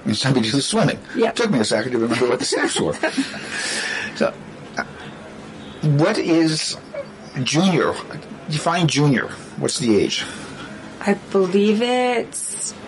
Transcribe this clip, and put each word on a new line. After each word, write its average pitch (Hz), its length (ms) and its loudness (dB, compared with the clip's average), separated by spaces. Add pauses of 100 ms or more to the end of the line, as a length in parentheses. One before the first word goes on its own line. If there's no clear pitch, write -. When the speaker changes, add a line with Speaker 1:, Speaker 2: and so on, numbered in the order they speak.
Speaker 1:
and 107 120 0
somebody 120 340 2
do 139 60 0
the 139 60 2
swimming. 208 360 2 (160)
Speaker 2:
Yep. 226 220 2
Speaker 1:
Took 240 160 2
me 127 80 2
a - 40 2
second - 280 0
to - 60 0
remember 120 300 2
what 120 120 2
the 277 40 -2
steps - 360 0
were. - 180 0
Speaker 2:
<laughs> - 1160 -4
Speaker 1:
So, - 180 0 (420)
uh, - 60 -4 (1000)
what 156 360 4
is 160 580 2 (680)
junior? 147 520 4 (560)
Define 165 380 2
junior. 139 400 4 (300)
What's 135 200 0
the 110 180 4
age? - 280 2 (760)
Speaker 2:
I 202 140 2 (160)
believe 202 500 4
it's 247 920 -2 (120)